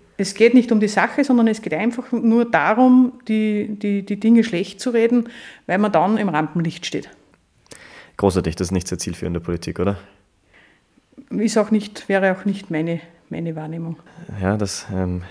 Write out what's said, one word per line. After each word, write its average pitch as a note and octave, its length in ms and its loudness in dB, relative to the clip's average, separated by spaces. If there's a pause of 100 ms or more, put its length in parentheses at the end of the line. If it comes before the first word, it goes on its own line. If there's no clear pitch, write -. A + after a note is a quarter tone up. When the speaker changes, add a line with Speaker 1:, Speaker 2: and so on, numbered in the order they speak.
(180)
Speaker 1:
Es G3 160 -4
geht A#3 200 4
nicht B3 180 6
um A3 80 4
die G#3 80 2
Sache, G#3 360 0
sondern A#3+ 240 4
es A3 140 -2
geht - 120 -8
einfach A#3 380 -4
nur A#3 340 2
darum, A#3+ 680 4 (140)
die, G#3+ 500 -2
die, G3+ 280 -2
die G3+ 140 -6
Dinge A3+ 240 6
schlecht - 360 -6
zu - 100 -6
reden, A#3 400 2 (380)
weil F3 100 0
man G#3 140 2
dann F#3+ 260 4
im G#3 120 0
Rampenlicht D#3+ 560 -2
steht. - 240 -8 (1080)
Speaker 2:
Großartig, F2+ 380 2
das F2+ 140 -4
ist - 20 -10
nicht F#2 160 -2
sehr F2 100 -6
zielführende E2+ 420 -6
Politik, E2+ 400 -6
oder? F#2+ 180 -2 (1300)
Speaker 1:
Ist G#3 280 -2
auch G#3 120 2
nicht, - 400 -4
wäre F#3+ 260 2
auch F#3+ 100 -8
nicht G3 260 -4
meine, E3 280 -2 (300)
meine E3 260 -8
Wahrnehmung. D#3+ 420 -10 (440)
Speaker 2:
Ja, G2 160 0
das, G2+ 340 -6
ähm, F2+ 400 -4